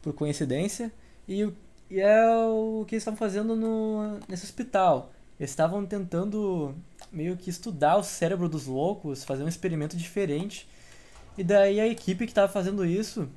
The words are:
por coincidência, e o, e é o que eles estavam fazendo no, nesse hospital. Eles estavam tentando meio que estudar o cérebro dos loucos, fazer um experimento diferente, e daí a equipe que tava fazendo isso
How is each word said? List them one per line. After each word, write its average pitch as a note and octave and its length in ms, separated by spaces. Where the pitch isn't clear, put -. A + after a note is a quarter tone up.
por D3 140
coincidência, D3+ 760
e G3 160
o, G#3+ 100
e F#3+ 100
é G#3+ 260
o A3 420
que - 60
eles A3 80
estavam G#3+ 160
fazendo G#3+ 360
no, A3 720
nesse F#3 200
hospital. F#3 680
Eles C#3+ 120
estavam F3 340
tentando F#3 920
meio E3+ 240
que F3+ 140
estudar E3+ 480
o G3+ 40
cérebro F3 460
dos D3+ 160
loucos, D3 580
fazer C#3 220
um D#3+ 40
experimento E3 460
diferente, E3+ 720
e G3 80
daí G3 360
a A3 60
equipe A3 400
que A3+ 60
tava G3 180
fazendo G3 360
isso F#3 500